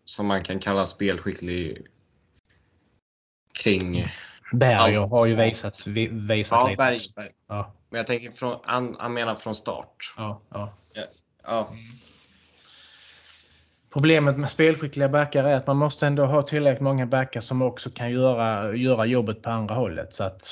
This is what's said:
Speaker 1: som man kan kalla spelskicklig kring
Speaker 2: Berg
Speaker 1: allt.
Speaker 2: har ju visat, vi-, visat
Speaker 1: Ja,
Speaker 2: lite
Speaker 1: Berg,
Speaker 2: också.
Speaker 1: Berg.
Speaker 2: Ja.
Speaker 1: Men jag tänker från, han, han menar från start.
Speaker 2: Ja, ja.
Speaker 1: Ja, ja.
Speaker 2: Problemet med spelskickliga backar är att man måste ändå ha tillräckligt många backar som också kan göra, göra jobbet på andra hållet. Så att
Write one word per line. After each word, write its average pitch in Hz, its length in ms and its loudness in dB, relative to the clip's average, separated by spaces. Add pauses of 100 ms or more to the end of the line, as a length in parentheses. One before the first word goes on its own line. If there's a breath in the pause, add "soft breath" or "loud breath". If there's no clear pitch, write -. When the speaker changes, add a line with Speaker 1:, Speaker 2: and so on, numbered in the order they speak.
Speaker 1:
som - 220 -8
man 98 160 0
kan 95 160 -6
kalla 98 280 0
spelskicklig 90 1000 -4 (1700)
kring 92 520 0 (480 loud breath)
Speaker 2:
Berg 123 220 6
Speaker 1:
allt. 107 360 4
Speaker 2:
har 117 160 4
ju 113 80 4
visat, 110 520 0
vi-, 107 220 -2
visat 110 520 0
Speaker 1:
Ja, 127 80 4
Speaker 2:
lite - 80 -2
Speaker 1:
Berg, 127 180 2
Speaker 2:
också. - 220 -8
Speaker 1:
Berg. 104 140 -14 (160)
Speaker 2:
Ja. 104 260 -8 (180)
Speaker 1:
Men 117 80 -6
jag 110 80 -4
tänker 120 240 -4
från, 123 320 -6
han, 123 360 -4
han 120 160 -6
menar 117 200 -2
från 107 200 -8
start. - 420 -10 (200)
Speaker 2:
Ja, 107 240 -8 (100)
ja. 101 220 -10 (200)
Speaker 1:
Ja, 107 100 -10 (400)
ja. 113 260 -4 (2250 loud breath)
Speaker 2:
Problemet 147 480 4
med 139 120 -4
spelskickliga 156 580 2
backar 143 360 2
är 143 120 4
att 127 100 -4
man 139 100 2
måste 147 300 0
ändå 143 200 2
ha 143 160 2
tillräckligt 143 400 0
många 135 240 0
backar 131 340 -2
som 127 220 -2
också 123 280 -4
kan 120 200 -6
göra, 113 640 0
göra 123 320 2
jobbet 113 360 0
på 117 80 -6
andra 110 240 -4
hållet. 101 380 -4
Så 104 120 -6
att 95 280 -8